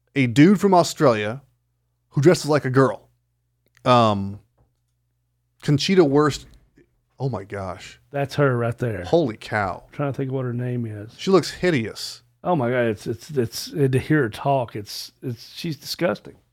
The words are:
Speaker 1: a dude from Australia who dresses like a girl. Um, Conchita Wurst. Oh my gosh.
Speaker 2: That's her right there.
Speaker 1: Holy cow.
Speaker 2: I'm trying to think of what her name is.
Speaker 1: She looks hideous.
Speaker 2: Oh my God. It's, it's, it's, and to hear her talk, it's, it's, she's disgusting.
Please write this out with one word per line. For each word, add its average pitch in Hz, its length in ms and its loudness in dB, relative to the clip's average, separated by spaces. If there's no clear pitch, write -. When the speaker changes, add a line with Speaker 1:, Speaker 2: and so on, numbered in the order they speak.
Speaker 1:
a 135 140 2
dude 165 320 6
from 202 140 2
Australia 123 680 2
who 151 100 -2
dresses 160 280 4
like 147 160 0
a 135 60 -2
girl. 123 380 2
Um, 104 540 2
Conchita 165 420 4
Wurst. 143 420 0
Oh 135 100 -4
my 95 160 -8
gosh. 95 560 -12
Speaker 2:
That's 139 260 -6
her 135 200 2
right 117 220 -2
there. 107 260 -6
Speaker 1:
Holy 131 320 0
cow. 101 500 -4
Speaker 2:
I'm - 60 -20
trying 143 200 -4
to - 40 -8
think 139 140 -6
of 131 60 -8
what 131 80 -6
her 123 80 -6
name 123 340 -6
is. 107 320 -12
Speaker 1:
She - 140 -4
looks 165 180 2
hideous. - 720 -4
Speaker 2:
Oh 180 100 0
my 120 160 -2
God. 123 160 0
It's, 110 200 -4
it's, 120 240 -10
it's, 131 380 -4
and 139 240 0
to 131 60 2
hear 151 240 2
her 113 60 0
talk, 131 480 -4
it's, - 340 -14
it's, 123 340 -12
she's 160 200 -8
disgusting. - 600 -6